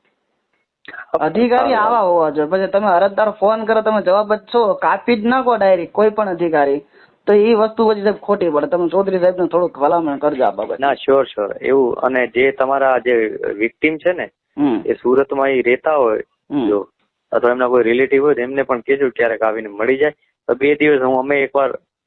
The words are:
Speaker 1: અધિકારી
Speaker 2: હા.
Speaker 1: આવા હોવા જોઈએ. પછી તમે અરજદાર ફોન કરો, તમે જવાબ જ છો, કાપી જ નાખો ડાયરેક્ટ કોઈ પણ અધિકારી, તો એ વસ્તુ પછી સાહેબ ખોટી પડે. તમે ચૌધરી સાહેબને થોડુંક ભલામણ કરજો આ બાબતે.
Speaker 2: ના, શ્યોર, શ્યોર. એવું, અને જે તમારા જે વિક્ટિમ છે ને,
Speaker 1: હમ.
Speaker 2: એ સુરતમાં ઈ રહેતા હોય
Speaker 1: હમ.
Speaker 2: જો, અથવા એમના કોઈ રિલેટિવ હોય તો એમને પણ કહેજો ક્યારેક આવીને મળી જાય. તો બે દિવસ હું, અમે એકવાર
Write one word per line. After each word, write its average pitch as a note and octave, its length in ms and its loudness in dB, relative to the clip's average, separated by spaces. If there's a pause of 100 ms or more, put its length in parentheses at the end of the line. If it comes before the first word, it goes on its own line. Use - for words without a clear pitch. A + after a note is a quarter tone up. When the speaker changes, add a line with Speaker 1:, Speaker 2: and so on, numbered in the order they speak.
(1200)
Speaker 1:
અધિકારી A#3 520 0
Speaker 2:
હા. A3+ 80 0
Speaker 1:
આવા A#3 180 2
હોવા F3 320 2
જોઈએ. D3+ 180 -2
પછી F#3+ 180 0
તમે G3 200 0
અરજદાર G3 440 2
ફોન G#3+ 340 0
કરો, A3 160 2
તમે G#3+ 220 0
જવાબ G3+ 320 2
જ G#3 40 -2 (160)
છો, A3 200 2
કાપી F#3+ 420 0
જ G#3 100 -4
નાખો B3 300 0
ડાયરેક્ટ F#3+ 360 2
કોઈ G#3+ 180 2
પણ G#3 180 -4
અધિકારી, D#3 520 0 (460)
તો G3+ 60 2
એ G#3 220 6
વસ્તુ A3 360 2
પછી G#3 120 -2
સાહેબ G3+ 140 0
ખોટી G3 340 -2
પડે. D3 160 0
તમે F3 220 -2
ચૌધરી F#3+ 300 0
સાહેબને F3+ 280 0
થોડુંક E3 320 -2
ભલામણ D3+ 400 0
કરજો C#3+ 260 0
આ G#2 60 2
બાબતે. G2+ 300 -6
Speaker 2:
ના, C#3 140 0
શ્યોર, C3+ 300 2
શ્યોર. G2+ 360 -6
એવું, B2+ 340 2
અને B2+ 320 -2
જે B2+ 240 0
તમારા C3+ 480 0
જે A2+ 400 -2 (160)
વિક્ટિમ A2+ 420 -4
છે E3+ 160 -2
ને, C3 180 -8 (280)
Speaker 1:
હમ. B2+ 280 0
Speaker 2:
એ C3 60 -2
સુરતમાં C3+ 560 0
ઈ C3 140 0
રહેતા B2+ 320 0
હોય A#2+ 280 0 (300)
Speaker 1:
હમ. C3+ 160 -2
Speaker 2:
જો, G2+ 200 -2 (440)
અથવા A#2+ 180 0
એમના B2+ 180 0
કોઈ B2 140 2
રિલેટિવ B2+ 400 2
હોય D3 120 2
તો A#2+ 60 -2
એમને C3+ 220 -4
પણ B2 180 -2
કહેજો C#3 300 0
ક્યારેક A2+ 320 -2
આવીને A2 260 -4
મળી A2+ 280 -2
જાય. D3 140 0 (380)
તો B2 60 0
બે C#3 200 0
દિવસ D3 280 2
હું, C3 160 0
અમે C#3 220 -2
એકવાર C3+ 340 -2 (320)